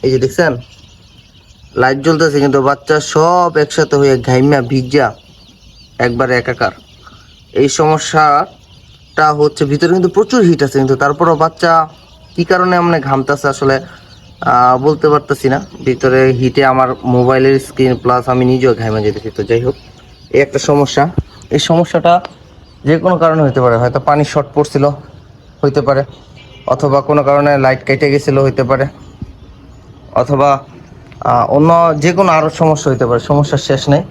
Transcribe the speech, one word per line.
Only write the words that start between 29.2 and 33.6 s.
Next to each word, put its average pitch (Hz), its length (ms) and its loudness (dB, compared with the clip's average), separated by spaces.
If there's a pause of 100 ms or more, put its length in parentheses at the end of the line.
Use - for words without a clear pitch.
অথবা, 139 500 0 (560)
আহ, 120 360 0
অন্য 165 420 4
যে 170 140 0
কোনো 180 200 2
আরও 156 180 0
সমস্যা 156 400 0
হইতে 127 160 0
পারে। 117 140 0
সমস্যার 143 380 0
শেষ 135 300 -2